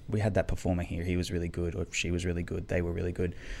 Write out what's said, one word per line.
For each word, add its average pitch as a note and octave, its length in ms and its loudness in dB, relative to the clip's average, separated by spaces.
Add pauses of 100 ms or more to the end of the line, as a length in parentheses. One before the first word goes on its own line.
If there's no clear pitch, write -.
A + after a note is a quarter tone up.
we G#2+ 120 0
had G#2 160 2
that F#2 120 4
performer F2 360 2
here. E2+ 200 -4
He F2+ 140 2
was F2 140 0
really E2+ 180 0
good, E2+ 240 -2
or F2 180 -2
she - 200 0
was F2 140 2
really F2 180 0
good. F2+ 240 -4
They F2+ 160 2
were E2+ 80 0
really F2 220 -2
good." F2+ 200 0 (260)